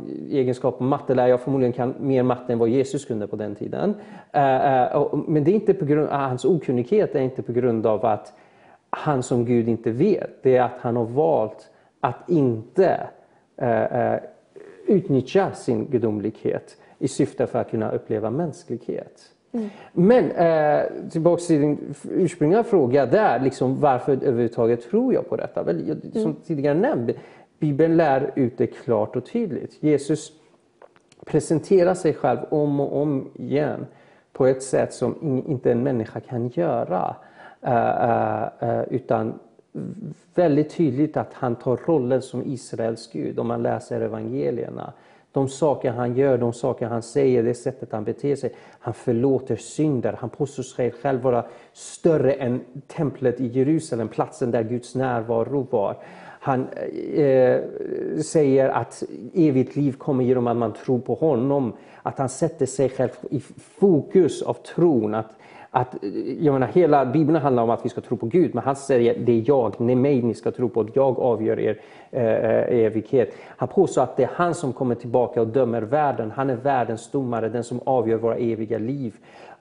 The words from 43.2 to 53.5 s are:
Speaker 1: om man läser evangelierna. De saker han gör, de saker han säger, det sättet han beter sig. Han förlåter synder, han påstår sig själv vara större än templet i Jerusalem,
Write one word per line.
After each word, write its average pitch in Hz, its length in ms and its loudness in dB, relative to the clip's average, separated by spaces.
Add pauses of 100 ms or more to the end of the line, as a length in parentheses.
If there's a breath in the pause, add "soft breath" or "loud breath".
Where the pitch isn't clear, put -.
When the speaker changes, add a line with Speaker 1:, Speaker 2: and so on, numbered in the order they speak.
Speaker 1:
om 120 80 -4
man 117 160 -2
läser 120 380 -4
evangelierna. 113 920 -6 (400 soft breath)
De 135 160 0
saker 135 420 0
han 120 260 -2
gör, 131 220 4
de 120 140 0
saker 123 340 -4
han 113 160 -4
säger, 127 400 2
det 120 120 0
sättet - 380 -8
han 107 120 -6
beter 135 320 -2
sig. 123 180 -8 (240 loud breath)
Han - 160 -8
förlåter 123 600 0
synder, 120 640 -2
han 117 100 -8
påstår 135 320 -6
sig 120 280 -4
själv 135 320 -2
vara 120 220 2 (280 loud breath)
större 143 600 0
än 127 280 -2 (260)
templet 127 540 -2
i 131 60 -2
Jerusalem, 131 640 0